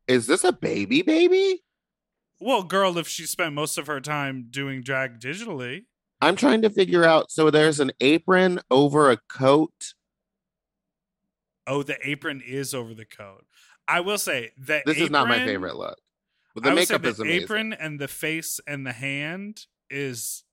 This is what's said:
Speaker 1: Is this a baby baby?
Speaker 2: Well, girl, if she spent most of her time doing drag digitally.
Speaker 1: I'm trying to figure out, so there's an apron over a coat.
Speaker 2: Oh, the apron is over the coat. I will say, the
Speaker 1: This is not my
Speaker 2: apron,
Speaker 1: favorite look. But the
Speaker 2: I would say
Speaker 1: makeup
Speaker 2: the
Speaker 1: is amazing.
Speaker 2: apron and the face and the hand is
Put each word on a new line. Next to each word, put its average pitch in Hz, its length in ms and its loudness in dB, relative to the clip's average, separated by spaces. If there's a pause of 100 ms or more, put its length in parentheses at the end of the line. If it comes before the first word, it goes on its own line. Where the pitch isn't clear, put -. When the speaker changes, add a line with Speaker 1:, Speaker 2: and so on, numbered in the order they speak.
Speaker 1:
Is 120 220 2
this 151 160 2
a 370 80 4
baby 202 500 0
baby? 359 600 2 (760)
Speaker 2:
Well, 220 220 0
girl, 185 340 0
if 156 100 -6
she - 180 -10
spent 156 300 -6
most 151 220 -4
of 147 100 -8
her 143 140 -6
time 139 480 -6
doing 135 320 -8
drag 131 400 -6
digitally. 151 640 -10 (340)
Speaker 1:
I'm 160 160 4
trying 226 280 4
to 214 60 4
figure 175 360 2
out, 160 260 4
so 156 180 4
there's 151 300 4
an 135 120 2 (100)
apron 180 580 4 (100)
over 143 420 6
a 113 60 4 (120)
coat. 139 640 2 (1700)
Speaker 2:
Oh, 139 180 -4
the 139 140 -6 (100)
apron 143 380 -6
is 131 280 -8
over 117 200 -8
the 110 120 -18
coat. 98 400 -20 (420)
I 165 140 2
will 202 160 -4
say, 131 400 -4
the 143 280 -2
Speaker 1:
This 147 120 0
is 160 120 0
not 135 200 2
my 120 60 4
Speaker 2:
apron, 123 120 -2
Speaker 1:
favorite 92 300 -6
look. - 200 -10 (560)
But 113 120 -14
the 139 60 4
Speaker 2:
I - 20 4
would 175 140 2
say 220 80 -2
Speaker 1:
makeup - 80 -2
Speaker 2:
the 143 60 0
Speaker 1:
is 107 120 -8
amazing. 165 220 -2
Speaker 2:
apron 220 300 -6
and 151 260 -10
the 139 100 -8
face 160 580 -8
and 143 180 -10
the 127 80 -8
hand 147 720 -10 (240)
is 135 640 -8